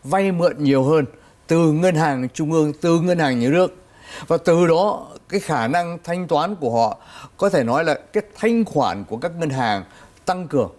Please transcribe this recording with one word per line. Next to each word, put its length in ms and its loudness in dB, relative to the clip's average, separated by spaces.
vay 280 0
mượn 320 0
nhiều 200 4
hơn 220 2
từ 240 4
ngân 240 2
hàng 380 0
trung 180 -4
ương, 300 2
từ 180 2
ngân 200 0
hàng 200 0
nhà 100 0
nước. 260 2
Và 100 0
từ 300 2
đó 400 0
cái 100 -2
khả 280 -2
năng 360 -2
thanh 240 -6
toán 280 0
của 160 -4
họ 260 0
có 120 2
thể 140 2
nói 200 0
là 100 0
cái 100 -2
thanh 300 0
khoản 380 -2
của 140 -10
các 220 -6
ngân 100 -4
hàng 340 -2
tăng 220 -4
cường 320 -2